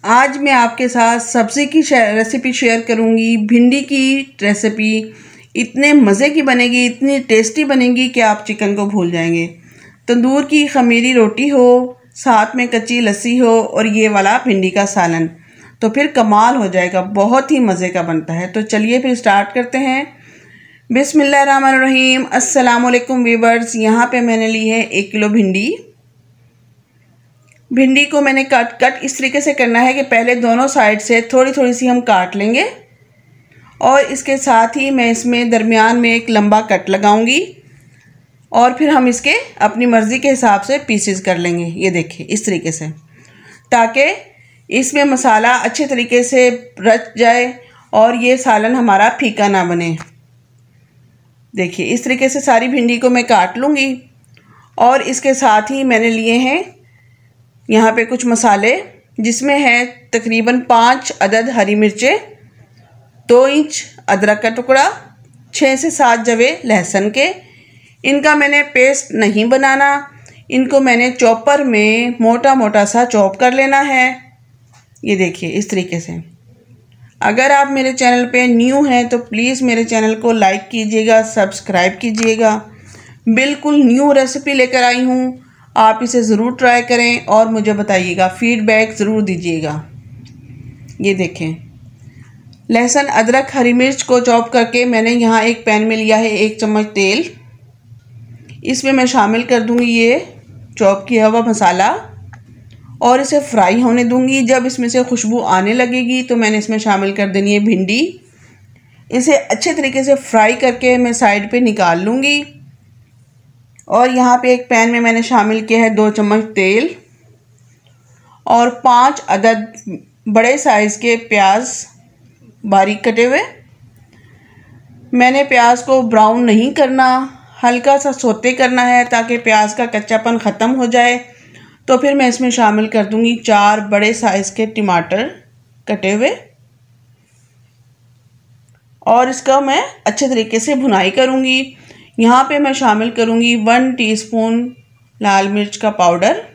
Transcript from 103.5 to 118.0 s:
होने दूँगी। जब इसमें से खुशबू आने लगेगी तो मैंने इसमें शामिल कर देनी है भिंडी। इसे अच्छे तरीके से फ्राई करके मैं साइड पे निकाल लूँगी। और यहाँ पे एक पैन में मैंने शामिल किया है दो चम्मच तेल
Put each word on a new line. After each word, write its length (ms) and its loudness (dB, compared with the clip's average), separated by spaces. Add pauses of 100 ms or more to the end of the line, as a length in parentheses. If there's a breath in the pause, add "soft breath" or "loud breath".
होने 260 2
दूँगी। 380 0
जब 220 0
इसमें 220 -4
से 160 0
खुशबू 360 -2
आने 340 0
लगेगी 480 -2
तो 140 -2
मैंने 220 0
इसमें 220 -4
शामिल 340 0
कर 160 -2
देनी 220 0
है 100 2
भिंडी। 400 0 (1080 soft breath)
इसे 260 2
अच्छे 360 -4
तरीके 320 -2
से 120 4
फ्राई 400 0
करके 420 0
मैं 160 0
साइड 360 0
पे 120 0
निकाल 400 0
लूँगी। 420 -2 (1400)
और 220 2
यहाँ 280 2
पे 140 2
एक 100 0
पैन 280 2
में 100 0
मैंने 220 2
शामिल 400 0
किया 180 0
है 100 2
दो 200 2
चम्मच 340 0 (100)
तेल 340 0 (1600 soft breath)